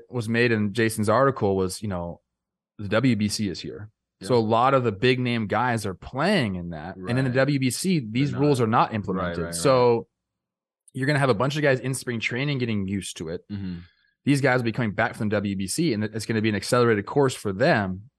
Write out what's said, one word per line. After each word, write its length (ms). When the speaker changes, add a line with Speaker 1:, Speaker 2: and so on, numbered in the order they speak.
Speaker 1:
was 180
made 240
in 220
Jason's 340
article 480
was, 260
you 60
know, 320
the 100
W 280
B 120
C 200
is 120
here. 300
Speaker 2:
Yeah. 80
Speaker 1:
So 60
a 60
lot 340
of 100
the 80
big 280
name 260
guys 400
are 80
playing 600
in 140
that. 260
And 220
in 60
the 60
Speaker 2:
Right. 60
Speaker 1:
W 240
B 100
C, 300
these 220
Speaker 2:
They're 80
Speaker 1:
rules 200
Speaker 2:
not. 40
Speaker 1:
are 40
not 200
Speaker 2:
Right, 80
Speaker 1:
implemented. 420
Speaker 2:
right, 80
right. 80
Speaker 1:
So 540
you're 140
gonna 140
have 100
a 40
bunch 220
of 60
guys 180
in 140
spring 260
training 380
getting 280
used 320
to 100
it. 220
Speaker 2:
Mm-hmm. 260
Speaker 1:
These 160
guys 180
will 60
be 80
coming 200
back 220
from 160
W 260
B 120
C, 260
and 100
it's 220
gonna 160
be 60
an 80
accelerated 500
course 280
for 180
them. 680